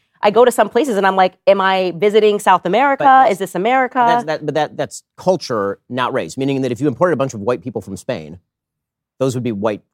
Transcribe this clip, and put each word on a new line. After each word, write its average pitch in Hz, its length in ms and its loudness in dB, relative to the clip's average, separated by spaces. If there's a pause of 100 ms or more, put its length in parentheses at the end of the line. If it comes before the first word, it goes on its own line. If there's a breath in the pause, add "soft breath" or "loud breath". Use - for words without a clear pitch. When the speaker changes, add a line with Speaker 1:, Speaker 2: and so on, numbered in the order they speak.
(220)
Speaker 1:
I 214 80 4
go 226 160 6
to 247 60 4
some 214 180 0
places 240 260 0
and 196 100 2
I'm 190 80 2
like, 185 200 2 (120)
"Am 196 140 4
I 190 360 0
visiting 208 420 2
South 190 260 2
America? 269 400 0
Speaker 2:
But 262 200 8
that's 220 80 2
Speaker 1:
Is 175 60 -4
this 190 160 -8
America?" 247 440 0
Speaker 2:
that's, 240 260 2
that, 156 220 -6
but 143 80 -4
that, 151 240 -2
that's - 240 -10 (160)
culture, 110 600 -2 (120)
not 123 240 -2
race. 95 240 -6
Meaning 135 240 -2
that 127 100 -2
if 117 80 -6
you 147 80 0
imported 165 240 0
a 143 40 0
bunch 131 180 -4
of 104 60 -12
white 117 200 -4
people 117 220 -10
from 98 160 -12
Spain, 85 400 -10 (800)
those 131 160 -2
would 123 100 -6
be 120 80 -4
white 104 300 -4 (120)